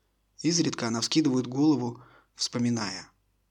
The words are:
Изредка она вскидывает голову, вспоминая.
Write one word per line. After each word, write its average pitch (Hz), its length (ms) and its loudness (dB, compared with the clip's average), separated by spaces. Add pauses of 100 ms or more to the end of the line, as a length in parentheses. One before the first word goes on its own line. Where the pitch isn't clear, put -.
(400)
Изредка 151 460 0
она 113 140 -2
вскидывает 127 480 2
голову, 127 520 2 (360)
вспоминая. 120 720 -4 (400)